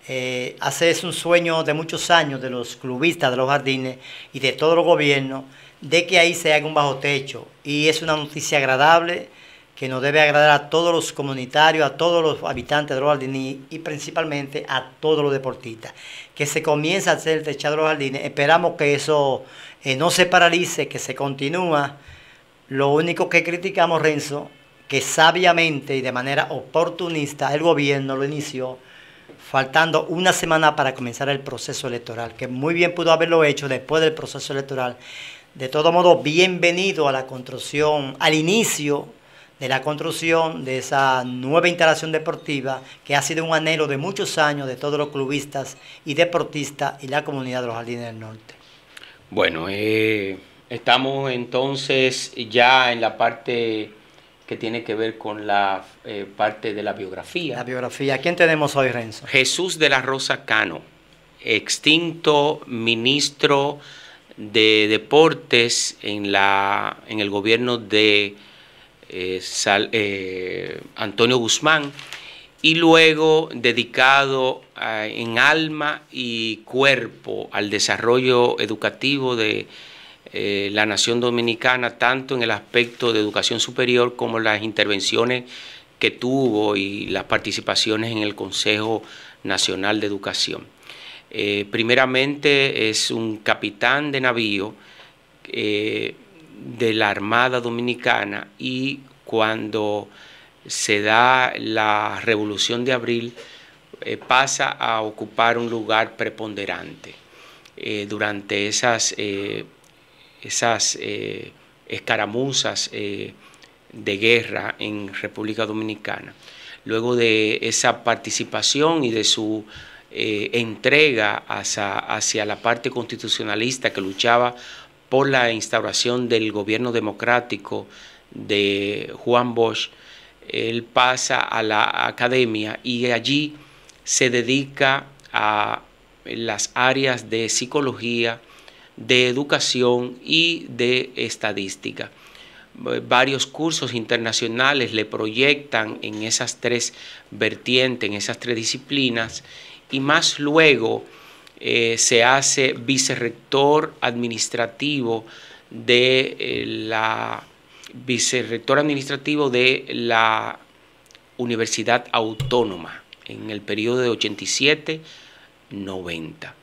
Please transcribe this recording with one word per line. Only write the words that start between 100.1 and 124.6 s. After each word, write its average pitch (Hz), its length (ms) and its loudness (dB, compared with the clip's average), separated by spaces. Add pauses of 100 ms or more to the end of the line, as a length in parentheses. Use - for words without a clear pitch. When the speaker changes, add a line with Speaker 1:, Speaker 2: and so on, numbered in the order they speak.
Speaker 2:
se - 340 0
da 123 560 4
la 107 640 -2
Revolución 107 640 -2
de 131 80 0
Abril, 120 400 -2 (720)
eh, 113 160 -6
pasa 135 500 2
a 113 340 -2
ocupar 113 540 0
un 117 140 -2
lugar 110 460 -2
preponderante, 95 1000 -8 (640)
eh, 104 320 -6
durante 104 580 -4
esas, 113 520 0
eh, 104 460 -6 (760)
esas, 110 600 -2
eh, 104 520 -8 (340)
escaramuzas, 110 1080 -2
eh, 104 420 -8 (580)
de 104 240 -4
guerra 107 640 2
en 104 340 -8
República 107 540 -6
Dominicana. 107 640 -8 (540)
Luego 117 300 0
de 110 460 4
esa 117 400 0
participación 131 1040 0
y 117 60 0
de 110 140 -2
su, 107 400 0 (460)
eh, 107 440 -4
entrega 117 920 2
hacia, 101 500 -4
hacia 107 460 -2
la 104 120 -4
parte 117 340 -2
constitucionalista 110 1000 -4
que - 80 -4
luchaba 120 540 2 (540)